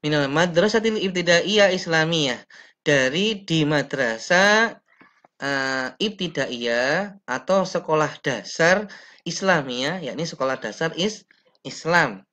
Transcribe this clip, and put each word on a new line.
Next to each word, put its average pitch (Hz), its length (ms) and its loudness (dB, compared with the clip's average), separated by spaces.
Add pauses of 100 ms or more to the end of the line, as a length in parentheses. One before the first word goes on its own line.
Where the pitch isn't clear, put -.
Minal 147 240 0
madrasatil 208 720 2
ibtidaiyah 180 720 2
islamiyah. 160 720 0 (400)
Dari 156 560 0
di 156 240 0
madrasah, 151 1120 2 (640)
eh, 135 460 -2 (100)
ibtidaiyah 147 1300 -2
atau 180 400 0
sekolah 156 560 -2
dasar 165 640 0 (360)
islamiyah, 165 800 -2
yakni 139 240 -6
sekolah 135 320 -4
dasar 156 400 -6
is-, 208 240 -2 (400)
Islam. 139 720 -2